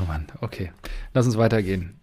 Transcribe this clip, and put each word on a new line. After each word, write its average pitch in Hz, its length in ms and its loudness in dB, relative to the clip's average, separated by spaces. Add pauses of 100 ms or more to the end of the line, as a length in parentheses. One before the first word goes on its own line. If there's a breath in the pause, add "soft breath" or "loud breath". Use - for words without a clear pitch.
Mann, 78 200 -4 (120)
okay. 101 320 -6 (420 loud breath)
Lass 127 120 4
uns 117 120 2
weitergehen. 95 640 2